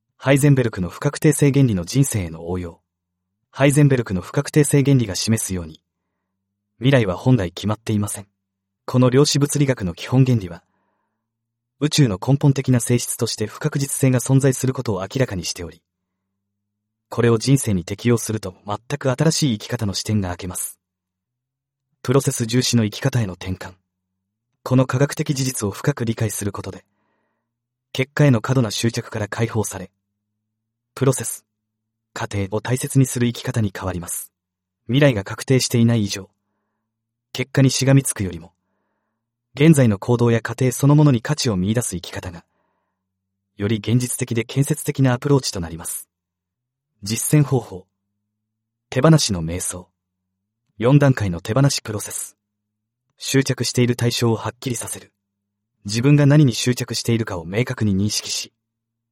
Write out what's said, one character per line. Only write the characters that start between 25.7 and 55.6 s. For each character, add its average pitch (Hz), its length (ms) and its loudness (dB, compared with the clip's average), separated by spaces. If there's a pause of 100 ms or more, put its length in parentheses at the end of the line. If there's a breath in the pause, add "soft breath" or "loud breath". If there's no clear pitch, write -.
深 - 240 -2
く 120 100 -6
理 113 100 -2
解 110 160 -2
す - 140 -8
る 101 80 -4
こ - 100 -12
と 98 80 -12
で、 - 140 -16 (1080)
結 - 220 -6
果 147 120 4
へ 143 40 8
の 113 100 4
過 - 140 -2
度 131 80 2
な 107 80 -2
執 113 220 -2
着 - 180 -8
か 113 80 -8
ら 104 80 -6
解 113 220 -4
放 107 160 -2
さ - 140 -10
れ、 92 120 -14 (1040)
プ 127 120 0
ロ 135 60 4
セ - 120 -4
ス、 - 200 -12 (720)
過 - 80 -10
程 101 280 -4
を 107 100 -2
大 127 160 -2
切 139 220 -2
に 135 80 6
す - 140 -4
る 120 80 2
生 117 120 -6
き - 20 -12
方 - 180 -4
に 104 120 -2
変 - 140 -10
わ 92 60 -4
り 90 80 -8
ま 85 80 -12
す。 - 240 -12 (540)
未 127 140 0
来 139 140 6
が 98 80 -4
確 - 240 -12
定 131 140 2
し - 80 -2
て 123 100 0
い 117 80 6
な 117 80 2
い 113 80 0
以 101 60 -2
上、 95 220 -12 (1040)
結 127 200 -8
果 139 100 4
に 131 80 6
し - 160 -2
が 135 80 6
み 135 80 6
つ - 100 -4
く 101 120 -6
よ 90 80 -6
り 85 80 -12
も、 85 140 -20 (1000)
現 151 180 8
在 135 160 6
の 104 100 2
行 120 180 0
動 117 160 2
や 113 80 2
過 - 180 -8
程 127 140 0
そ - 160 2
の 147 80 6
も 151 80 6
の 143 80 6
に 117 100 0
価 151 140 -4
値 - 120 -4
を 101 80 0
見 92 180 0
出 120 80 -2
す - 120 -8
生 87 60 -6
き - 100 -14
方 95 220 -12
が、 85 120 -20 (1120)
よ 101 120 -4
り 120 80 0
現 113 240 0
実 123 180 -6
的 123 160 -4
で 113 100 -2
建 135 200 0
設 - 200 -4
的 139 180 -2
な 131 100 2
ア 120 80 -2
プ 147 80 -4
ロ 143 80 4
ー 131 40 2
チ - 120 -6
と 95 80 -6
な 82 80 -8
り 82 80 -12
ま 82 80 -14
す。 - 240 -12 (960)
実 113 340 0
践 147 60 6
方 135 160 -2
法。 92 260 -14 (1040)
手 127 100 -2
放 156 180 8
し - 140 -2
の 85 120 -4
瞑 87 160 -6
想。 - 280 -10 (880)
四 131 220 6
段 139 160 4
階 98 160 -4
の 85 100 -6
手 - 140 -4
放 139 160 4
し - 120 -4
プ 110 100 -10
ロ 104 80 -6
セ - 100 -12
ス。 - 260 -12 (800)
執 - 280 0
着 - 180 -4
し - 100 -4
て 123 100 2
い 120 40 2
る 120 80 2
対 120 160 -2
象 117 220 0
を 110 40 -2
は 110 140 -8
っ - 80 -8
き - 120 -8
り 117 60 -6
さ 101 120 -10
せ - 100 -12
る。 - 140 -20 (720)